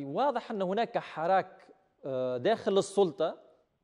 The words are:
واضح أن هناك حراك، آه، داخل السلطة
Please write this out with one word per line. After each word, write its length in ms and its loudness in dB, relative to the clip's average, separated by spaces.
واضح 460 -2
أن 100 -2
هناك 360 0
حراك، 720 0
آه، 320 -2
داخل 400 0
السلطة 600 2